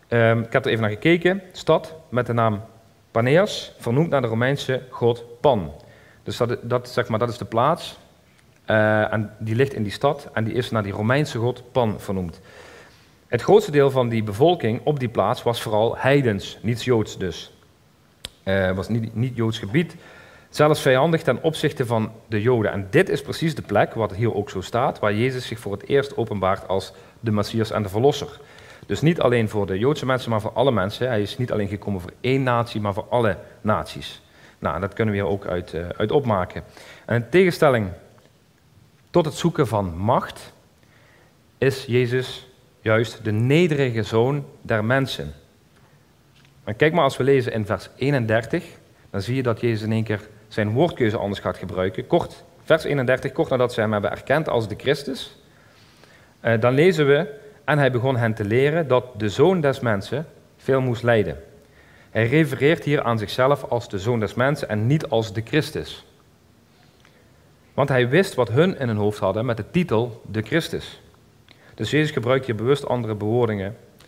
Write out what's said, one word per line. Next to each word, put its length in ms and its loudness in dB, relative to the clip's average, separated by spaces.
Ehm, 320 4
ik 140 -4
heb 120 2
er 60 0
even 100 0
naar 100 0
gekeken. 500 2
Stad 440 0
met 160 -2
de 80 -4
naam 280 2
Paneas, 680 0
vernoemd 300 0
naar 120 2
de 60 0
Romeinse 640 -2
god 340 0
Pan. 300 2
Dus 140 -10
dat, 240 -2
dat, 280 -4
zeg 180 -2
maar, 120 -2
dat 100 0
is 80 -8
de 80 -10
plaats. 520 0
Eh, 440 2
en 240 -2
die 180 -4
ligt 180 0
in 100 -4
die 80 -4
stad 420 -2
en 100 -2
die 100 -2
is 180 -4
naar 120 0
die 80 -6
Romeinse 460 0
god 340 -2
Pan 280 0
vernoemd. 420 -6
Het 140 -2
grootste 300 4
deel 200 4
van 180 2
die 140 0
bevolking 600 0
op 160 0
die 100 -2
plaats 340 0
was 180 -2
vooral 360 0
heidens, 640 2
niets 240 -4
Joods 320 0
dus. 360 -8
Eh, 280 2
was 160 -4
niet, 280 -4
niet 200 -2
Joods 240 -2
gebied, 360 -2
zelfs 320 4
vijandig 400 4
ten 220 0
opzichte 420 -2
van 260 0
de 140 -2
Joden. 300 2
En 180 -6
dit 200 4
is 120 -2
precies 340 -4
de 60 -8
plek, 320 2
wat 200 -2
hier 220 0
ook 140 -4
zo 120 -8
staat, 380 -2
waar 140 0
Jezus 340 -2
zich 120 -10
voor 120 -10
het 160 -10
eerst 300 0
openbaart 500 -2
als 260 -4
de 120 -2
Messias 400 -2
en 120 -2
de 60 -6
Verlosser. 500 0
Dus 160 -6
niet 200 2
alleen 280 2
voor 160 -2
de 140 -2
Joodse 260 -2
mensen, 240 -2
maar 120 0
voor 120 -6
alle 180 2
mensen. 360 0
Hij 140 0
is 160 -6
niet 140 -4
alleen 160 -2
gekomen 340 -6
voor 200 -14
één 220 0
natie, 380 -2
maar 120 -2
voor 160 -8
alle 280 2
naties. 600 -4
Nou, 200 -4
dat 140 -4
kunnen 200 0
we 80 0
hier 80 0
ook 160 -4
uit, 280 -6
eh, 140 -6
uit 140 -2
opmaken. 520 0
En 100 0
in 140 -2
tegenstelling 580 4
tot 160 4
het 80 -6
zoeken 340 0
van 300 -2
macht, 560 -2
is 280 0
Jezus 600 -2
juist 420 0
de 80 -2
nederige 720 2
zoon 420 2
der 240 -2
mensen. 480 -2
En 120 -8
kijk 180 4
maar, 100 4
als 140 2
we 60 0
lezen 280 4
in 140 -4
vers 300 -4
eenendertig, 680 0
dan 120 -6
zie 140 -4
je 80 0
dat 160 0
Jezus 220 0
in 100 -2
één 120 0
keer 240 -4
zijn 240 -2
woordkeuze 460 0
anders 220 -4
gaat 180 -4
gebruiken. 500 -4
Kort, 360 -2
vers 200 2
eenendertig, 480 0
kort 180 -2
nadat 240 0
ze 80 0
hem 100 2
hebben 200 0
erkend 380 -2
als 180 0
de 100 -10
Christus, 600 -4
eh, 200 2
dan 140 4
lezen 340 4
we: 320 2
"En 120 2
hij 140 4
begon 260 0
hen 160 0
te 120 -4
leren 420 2
dat 320 0
de 100 -2
Zoon 320 2
des 180 0
Mensen 480 -2
veel 240 0
moest 220 -2
lijden." 400 2
Hij 180 0
refereert 560 2
hier 200 0
aan 140 0
zichzelf 460 0
als 260 -4
de 100 -6
Zoon 200 -2
des 140 -2
Mensen 360 0
en 180 0
niet 220 0
als 240 0
de 120 -4
Christus. 600 -4
Want 180 0
hij 180 4
wist 260 2
wat 140 0
hun 300 2
in 80 -2
hun 100 0
hoofd 220 0
hadden 260 0
met 120 -2
de 140 -8
titel 540 0
de 160 -4
Christus. 600 -4
Dus 160 -4
Jezus 200 2
gebruikt 340 0
hier 100 -2
bewust 320 0
andere 280 -2
bewoordingen, 640 0